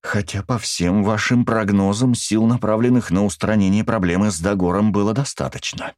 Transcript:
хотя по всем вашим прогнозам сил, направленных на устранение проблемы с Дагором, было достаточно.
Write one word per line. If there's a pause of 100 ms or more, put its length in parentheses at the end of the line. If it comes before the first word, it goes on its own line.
хотя
по
всем
вашим
прогнозам
сил,
направленных
на
устранение
проблемы
с
Дагором,
было
достаточно.